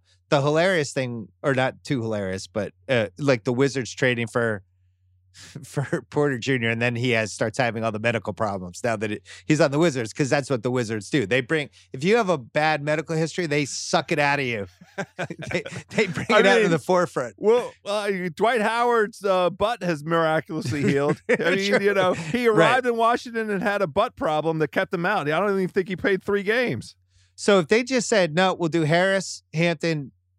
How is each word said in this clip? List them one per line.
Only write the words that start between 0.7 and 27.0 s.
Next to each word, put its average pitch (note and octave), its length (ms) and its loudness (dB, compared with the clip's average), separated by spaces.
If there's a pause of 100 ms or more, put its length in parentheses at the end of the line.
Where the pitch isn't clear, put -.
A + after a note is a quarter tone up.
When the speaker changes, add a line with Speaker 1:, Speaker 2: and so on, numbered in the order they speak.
Speaker 1:
thing, A#2+ 360 -6 (140)
or C#3+ 120 2
not B2+ 300 0
too C#3+ 180 -2
hilarious, G2+ 440 -4
but, G2+ 260 -6 (160)
uh, A#2 180 2 (120)
like, C3+ 260 2
the B2+ 80 0
Wizards B2 420 -2
trading B2 340 0
for, A2+ 340 -2 (720)
<laughs> - 300 -20
for C#3+ 460 -6
Porter D3 280 0
Junior, A#2 320 -2
and A2+ 100 -2
then A#2+ 140 0
he A#2+ 160 0
has, A2 220 0
starts - 260 -4
having A#2 240 0
all A2+ 80 0
the G#2+ 80 -6
medical A2 340 -2
problems F2+ 520 -6
now A#2 100 0
that G#2+ 160 -4
it, G#2 120 -6 (240)
he's D3+ 140 2
on D3 120 4
the D3 80 2
Wizards, C3 320 0
'cause C#3 180 -2
that's C#3+ 180 0
what B2 140 -2
the B2+ 80 -2
Wizards A2+ 400 -4
do. C3 160 2
They B2 140 2
bring, D3 300 -4 (220)
if C3+ 120 -10
you G3+ 120 4
have A3 120 2
a E3+ 100 2
bad D3+ 460 0
medical D#3 320 -2
history, E3 300 -2
they D3 180 0
suck - 480 -2
it D3+ 80 0
out C#3+ 180 2
of C#3 80 -2
you. A2 200 -4 (300)
<laughs> F#3+ 100 -6 (440)
They, - 140 -4 (260)
they A3 160 0
bring F#3 240 -8
Speaker 2:
I G#3+ 80 6
Speaker 1:
it G3 80 6
out G3 80 6
to A3+ 80 4
Speaker 2:
mean, G3 80 2
Speaker 1:
the E3 80 2
forefront. D#3+ 580 -2
Speaker 2:
well, G#3+ 360 2 (120)
uh, G3+ 240 -4 (260)
Dwight A3+ 280 0
Howard's, A3+ 640 0
uh, F#3 260 2
butt G3+ 320 -4
has E3 220 -2
miraculously D#3 800 0
Speaker 1:
<laughs> - 60 2
Speaker 2:
healed. C#3+ 400 0
I F#3 280 0
mean, G3 120 -2
Speaker 1:
True. G3+ 160 2
Speaker 2:
you G3+ 100 2
know, F#3 200 2
he F3 340 -2
Speaker 1:
Right. G#3+ 80 4
Speaker 2:
arrived B3 300 4
in A#3 100 0
Washington A3+ 540 -2
and G3 100 -2
had G3+ 220 0
a F#3 60 0
butt G#3 260 0
problem D#3 460 0
that D3+ 80 0
kept - 260 -2
him E3+ 100 -2
out. F3+ 240 0
I D#3 120 2
don't G3+ 100 0
even G3 180 0
think F#3 200 -2
he F#3+ 80 -6
played G3 260 0
three G3+ 220 -2
games. G#3+ 500 -2 (400)